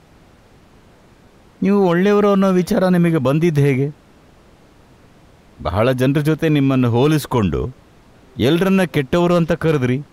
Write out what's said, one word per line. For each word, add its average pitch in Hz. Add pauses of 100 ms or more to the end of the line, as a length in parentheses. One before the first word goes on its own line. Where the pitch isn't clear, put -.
(1600)
ನೀವು 196
ಒಳ್ಳೆಯವರು 202
ಅನ್ನೋ 196
ವಿಚಾರ 180
ನಿಮಗೆ 170
ಬಂದಿದ್ದು 147
ಹೇಗೆ? 143 (1700)
ಬಹಳ 98
ಜನರ 139
ಜೊತೆ 156
ನಿಮ್ಮನ್ನು 135
ಹೋಲಿಸ್ಕೊಂಡು 120 (640)
ಎಲ್ರನ್ನ 185
ಕೆಟ್ಟವರು 175
ಅಂತ 170
ಕರೆದ್ರಿ. 147 (120)